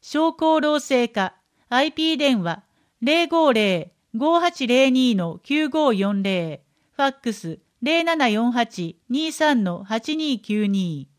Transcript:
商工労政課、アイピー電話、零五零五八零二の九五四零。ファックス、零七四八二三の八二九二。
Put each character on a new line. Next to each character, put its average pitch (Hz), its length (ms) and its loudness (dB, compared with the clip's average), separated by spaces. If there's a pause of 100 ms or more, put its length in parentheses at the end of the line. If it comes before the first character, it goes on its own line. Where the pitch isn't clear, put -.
商 311 320 0
工 320 280 2
労 302 140 0
政 247 380 0
課、 190 220 -4 (340)
ア 247 140 2
イ 311 80 0
ピ 311 220 -2
ー 311 40 -2
電 254 280 0
話、 170 180 -4 (400)
零 320 240 2
五 330 260 4
零 202 380 0 (240)
五 302 240 2
八 339 300 -2
零 262 240 4
二 254 240 2
の 170 260 -4
九 302 260 -2
五 294 240 2
四 196 300 -2
零。 175 380 -4 (320)
フ - 100 -4
ァ 277 60 2
ッ 262 60 -2
ク 247 180 -6
ス、 165 260 -10 (240)
零 330 220 0
七 320 240 2
四 226 240 0
八 226 440 -4 (120)
二 302 240 -4
三 285 320 2
の 180 180 -4
八 226 340 -6
二 294 220 -2
九 208 280 -2
二。 175 420 -4 (100)